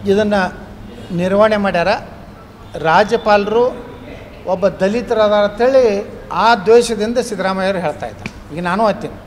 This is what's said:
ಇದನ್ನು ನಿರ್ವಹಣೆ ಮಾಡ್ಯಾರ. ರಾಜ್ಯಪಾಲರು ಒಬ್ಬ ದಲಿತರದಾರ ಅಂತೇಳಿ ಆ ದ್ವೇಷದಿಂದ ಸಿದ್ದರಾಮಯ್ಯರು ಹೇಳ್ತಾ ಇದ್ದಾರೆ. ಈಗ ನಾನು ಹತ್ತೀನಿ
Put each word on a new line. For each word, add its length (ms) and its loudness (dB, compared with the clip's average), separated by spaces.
ಇದನ್ನು 340 2
ನಿರ್ವಹಣೆ 400 4
ಮಾಡ್ಯಾರ. 320 0
ರಾಜ್ಯಪಾಲರು 1160 2
ಒಬ್ಬ 220 0
ದಲಿತರದಾರ 760 2
ಅಂತೇಳಿ 680 2
ಆ 220 4
ದ್ವೇಷದಿಂದ 640 2
ಸಿದ್ದರಾಮಯ್ಯರು 600 -2
ಹೇಳ್ತಾ 280 -6
ಇದ್ದಾರೆ. 500 -14
ಈಗ 80 -6
ನಾನು 220 0
ಹತ್ತೀನಿ 280 -2